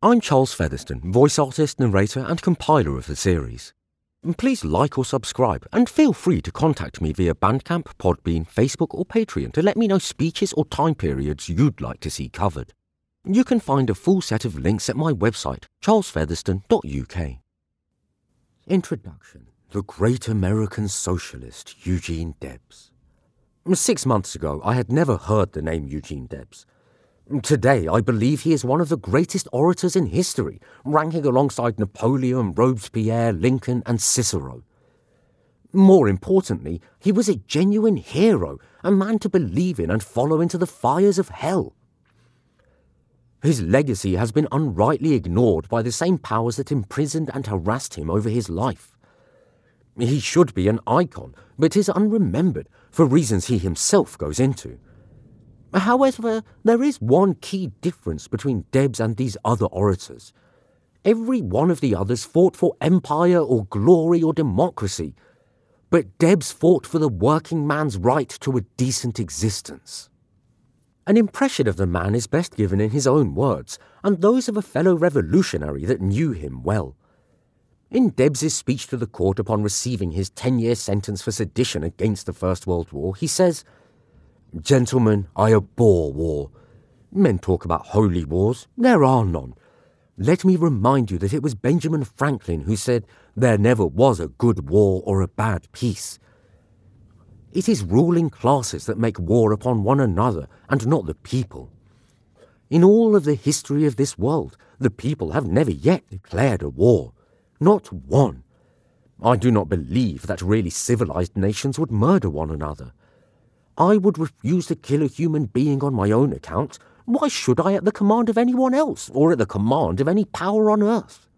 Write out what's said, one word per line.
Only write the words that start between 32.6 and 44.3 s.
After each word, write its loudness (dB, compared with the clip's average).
Lincoln, -2
and -2
Cicero. -4
More 8
importantly, -2
he 0
was 0
a 2
genuine 0
hero, 0
a 2
man 2
to -4
believe -2
in -2
and 0
follow 0
into -2
the -2
fires 0
of -2
hell. -6
His 2
legacy 0
has -2